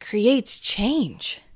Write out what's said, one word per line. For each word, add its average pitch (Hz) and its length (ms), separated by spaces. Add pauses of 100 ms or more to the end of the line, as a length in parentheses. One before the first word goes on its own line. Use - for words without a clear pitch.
creates 226 580
change. 208 840 (160)